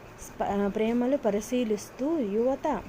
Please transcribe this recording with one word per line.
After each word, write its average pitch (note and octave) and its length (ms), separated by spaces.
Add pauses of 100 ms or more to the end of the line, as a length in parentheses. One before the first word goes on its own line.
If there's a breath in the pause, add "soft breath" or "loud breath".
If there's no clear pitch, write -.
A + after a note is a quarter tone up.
(200)
స్ప-, G3+ 480
ప్రేమలు A#3+ 480
పరిశీలిస్తూ A#3 1040
యువత A#3+ 480 (220)